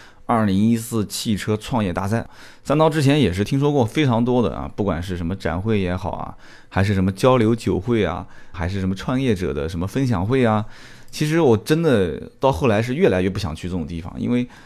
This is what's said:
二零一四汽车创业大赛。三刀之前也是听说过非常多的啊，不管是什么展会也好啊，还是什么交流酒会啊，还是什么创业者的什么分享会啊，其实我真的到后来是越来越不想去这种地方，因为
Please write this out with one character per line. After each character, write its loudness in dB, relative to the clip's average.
二 2
零 2
一 4
四 -2
汽 -4
车 -2
创 -2
业 -2
大 -2
赛。 0
三 0
刀 6
之 2
前 4
也 4
是 0
听 0
说 2
过 4
非 0
常 2
多 2
的 -4
啊， -8
不 -2
管 -2
是 -6
什 -4
么 -4
展 -4
会 0
也 -2
好 -6
啊， -10
还 2
是 2
什 2
么 2
交 4
流 4
酒 -2
会 0
啊， -6
还 -4
是 -6
什 -2
么 0
创 -4
业 0
者 -2
的 -4
什 -6
么 -2
分 -2
享 0
会 2
啊， 2
其 -4
实 0
我 6
真 0
的 2
到 4
后 0
来 4
是 -4
越 4
来 2
越 2
不 -4
想 -4
去 -10
这 -6
种 -4
地 -8
方， -12
因 -4
为 0